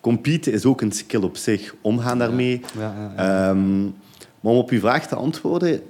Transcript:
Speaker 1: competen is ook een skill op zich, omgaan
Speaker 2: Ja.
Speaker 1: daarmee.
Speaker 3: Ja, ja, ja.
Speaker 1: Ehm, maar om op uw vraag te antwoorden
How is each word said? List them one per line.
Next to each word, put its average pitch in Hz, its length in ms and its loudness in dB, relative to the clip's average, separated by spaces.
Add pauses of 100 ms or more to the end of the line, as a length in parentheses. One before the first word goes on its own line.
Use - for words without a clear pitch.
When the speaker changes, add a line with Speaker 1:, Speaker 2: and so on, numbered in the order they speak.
Speaker 1:
competen 139 520 0
is 104 120 0
ook 123 160 4
een 104 120 -2
skill - 300 -4
op 90 140 -2
zich, - 440 -2
omgaan 120 380 -2
Speaker 2:
Ja. 120 80 0
Speaker 1:
daarmee. 123 340 0 (180)
Speaker 3:
Ja, 107 180 -6
ja, 104 160 -10 (120)
ja. 95 260 2
Speaker 1:
Ehm, 98 300 2 (600)
maar 110 120 2
om 120 60 6
op 123 120 0
uw 117 100 2
vraag 120 280 2
te - 60 -4
antwoorden 165 760 0